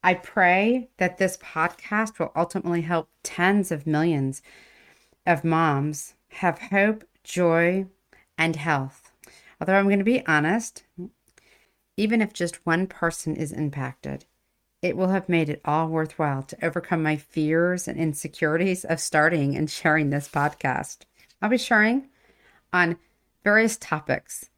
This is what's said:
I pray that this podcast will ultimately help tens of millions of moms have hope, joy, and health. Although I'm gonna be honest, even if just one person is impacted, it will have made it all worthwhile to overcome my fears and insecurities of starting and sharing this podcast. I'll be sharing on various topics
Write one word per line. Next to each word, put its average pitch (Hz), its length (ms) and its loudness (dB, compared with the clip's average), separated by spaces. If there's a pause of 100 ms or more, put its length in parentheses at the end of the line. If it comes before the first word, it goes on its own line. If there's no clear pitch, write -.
I 185 120 4
pray 196 840 2
that 180 200 -2
this 185 200 0
podcast 208 800 -4
will 165 180 -2
ultimately 170 460 -2
help 165 260 -2 (160)
tens 185 480 0
of 147 140 -6
millions 151 560 0 (840)
of 165 180 0
moms 151 680 -2 (140)
have - 300 -2
hope, 208 460 0 (180)
joy, 175 640 2 (520)
and 160 180 0
health. 143 560 -4 (480)
Although 185 140 2
I'm 196 140 4
gonna 196 160 4
be 247 220 2
honest, 160 580 0 (1120)
even 220 260 2
if 214 100 -2
just - 320 -6
one 175 220 2
person 165 500 -4
is 147 160 -6
impacted, 139 720 -6 (560)
it 170 160 -2
will 185 120 0
have 190 200 0
made 165 200 2
it 147 160 -6
all 160 240 0
worthwhile 156 560 -2
to - 200 -10
overcome 165 380 -2
my 156 140 0
fears 165 720 0
and - 100 -8
insecurities 165 840 -2
of 165 160 -2
starting 151 560 2
and 156 120 -2
sharing 151 420 2
this 143 180 -2
podcast. - 680 -2 (440)
I'll 208 80 0
be 247 80 4
sharing 233 500 2 (640)
on 170 240 2 (460)
various 214 340 4
topics - 800 -6